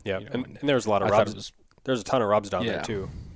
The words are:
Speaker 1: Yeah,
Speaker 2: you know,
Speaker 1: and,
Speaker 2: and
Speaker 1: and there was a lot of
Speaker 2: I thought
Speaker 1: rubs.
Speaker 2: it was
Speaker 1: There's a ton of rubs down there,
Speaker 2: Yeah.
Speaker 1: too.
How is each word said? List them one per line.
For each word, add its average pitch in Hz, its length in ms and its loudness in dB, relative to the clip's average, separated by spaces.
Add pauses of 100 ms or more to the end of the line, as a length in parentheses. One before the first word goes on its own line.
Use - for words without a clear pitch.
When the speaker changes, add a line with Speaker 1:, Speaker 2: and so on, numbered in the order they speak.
Speaker 1:
Yeah, 95 160 -2
Speaker 2:
you 101 60 -10
know, - 80 -16
Speaker 1:
and, 123 120 -4
Speaker 2:
and 104 160 -16
Speaker 1:
and 143 80 2
there 139 60 6
was 110 100 0
a 110 40 0
lot 101 120 4
of 110 60 2
Speaker 2:
I 104 40 4
thought 104 80 8
Speaker 1:
rubs. 107 120 2
Speaker 2:
it 101 40 -12
was - 180 -14 (320)
Speaker 1:
There's 127 160 0
a - 40 -16
ton 131 160 2
of 101 80 2
rubs 104 200 2
down 98 180 -2
there, 98 100 -2
Speaker 2:
Yeah. 76 40 -4
Speaker 1:
too. 95 280 -6 (260)